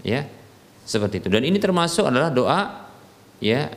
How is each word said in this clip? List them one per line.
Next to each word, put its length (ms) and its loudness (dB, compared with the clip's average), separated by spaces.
ya, 240 -4
seperti 400 -2
itu. 40 -2
Dan 120 4
ini 160 2
termasuk 480 2
adalah 240 2
doa, 560 0
ya, 340 0